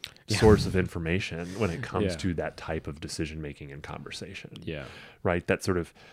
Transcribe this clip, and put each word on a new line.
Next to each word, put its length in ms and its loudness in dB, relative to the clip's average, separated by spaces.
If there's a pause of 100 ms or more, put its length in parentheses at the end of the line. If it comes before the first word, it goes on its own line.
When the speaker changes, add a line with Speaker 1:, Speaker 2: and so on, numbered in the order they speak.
(260)
Speaker 1:
Yeah. 100 2
Speaker 2:
source 300 8
of 100 0
information 680 0 (120)
when 120 2
it 120 -4
comes 300 0
Speaker 1:
Yeah. 60 -4
Speaker 2:
to 160 0
that 240 -4
type 280 -6
of 140 -8
decision-making 720 -8
and 100 -14
conversation. 680 -12 (100)
Speaker 1:
Yeah. 240 -8 (380)
Speaker 2:
Right? 240 2
That 180 2
sort 140 2
of 160 -4 (180)